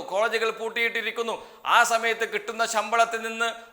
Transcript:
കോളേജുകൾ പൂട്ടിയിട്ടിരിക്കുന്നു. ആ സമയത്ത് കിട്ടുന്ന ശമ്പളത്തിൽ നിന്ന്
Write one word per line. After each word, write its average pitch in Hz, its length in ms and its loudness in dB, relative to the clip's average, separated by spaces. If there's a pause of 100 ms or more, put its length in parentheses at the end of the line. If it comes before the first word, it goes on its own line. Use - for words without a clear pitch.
കോളേജുകൾ 220 400 0 (100)
പൂട്ടിയിട്ടിരിക്കുന്നു. 226 760 -2 (420)
ആ - 20 8 (140)
സമയത്ത് 226 420 0
കിട്ടുന്ന 220 300 -4 (100)
ശമ്പളത്തിൽ 226 540 2
നിന്ന് 226 220 -2 (240)